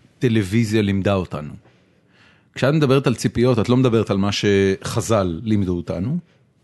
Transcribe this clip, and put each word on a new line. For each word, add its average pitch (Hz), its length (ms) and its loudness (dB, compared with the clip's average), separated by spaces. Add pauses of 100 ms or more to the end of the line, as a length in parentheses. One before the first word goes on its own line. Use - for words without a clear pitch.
(180)
שטלוויזיה 110 640 0
לימדה 98 320 0
אותנו. 78 400 -6 (1040)
כשאת 135 180 0
מדברת 143 340 2
על 123 80 0
ציפיות, 120 440 0
את 98 100 0
לא 123 80 4
מדברת 113 320 2
על 98 80 0
מה 101 140 0
שחז"ל 98 1120 0
לימדו 101 340 -2
אותנו, 87 400 -6 (460)